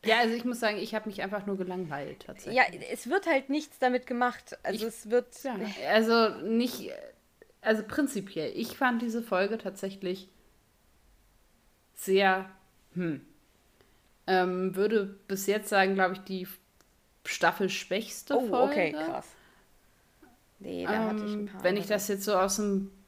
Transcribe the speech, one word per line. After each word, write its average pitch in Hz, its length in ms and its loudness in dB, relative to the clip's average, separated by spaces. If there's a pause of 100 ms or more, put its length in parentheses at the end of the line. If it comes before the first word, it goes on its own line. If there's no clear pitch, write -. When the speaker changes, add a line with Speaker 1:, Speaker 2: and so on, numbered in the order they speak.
Speaker 1:
Ja, 220 140 4
also 226 160 4
ich 240 100 -6
muss 247 140 -2
sagen, 214 200 0
ich 220 180 -4
habe 214 120 -4
mich 196 140 -6
einfach 196 240 -4
nur 202 100 0
gelangweilt, 180 720 -6
tatsächlich. - 300 -6
Speaker 2:
Ja, 247 80 6 (260)
es - 180 -8
wird 349 180 0
halt 269 240 2
nichts 294 280 -4
damit 254 280 2
gemacht. 247 580 -2
Also 220 140 -4
Speaker 1:
Ich, 214 60 -4
Speaker 2:
es 214 260 -8
wird 240 340 0
Speaker 1:
ja, 262 100 -4 (380)
also 226 380 6 (120)
nicht, 226 480 0 (720)
also 220 260 2
prinzipiell, 196 680 -2
ich 233 200 -6
fand 247 240 2
diese 233 220 -2
Folge 202 360 0
tatsächlich 190 680 -8 (1700)
sehr, 190 560 4 (440)
hm, 165 260 -2 (1040)
ähm, 185 480 2
würde 208 300 4 (240)
bis 196 180 -2
jetzt 214 220 0
sagen, 190 260 4
glaub 190 180 4
ich, 190 120 -8
die 185 240 -6 (760)
staffelschwächste - 1080 0
Speaker 2:
Oh, 247 300 4
okay, 269 260 2
Speaker 1:
Folge. 302 140 -6
Speaker 2:
krass. - 220 -6 (1300)
Nee, - 280 -8
da 220 180 -2
hatte 214 200 -4
ich 208 80 -6
ein 208 140 -6
Speaker 1:
Ähm, - 0 -
Speaker 2:
paar - 160 -14
Speaker 1:
wenn 185 140 4
ich 202 60 -2
Speaker 2:
andere. 208 120 -2
Speaker 1:
das 202 140 -2
jetzt 196 160 -2
so 208 120 2
aus 196 200 2
dem 196 340 0 (180)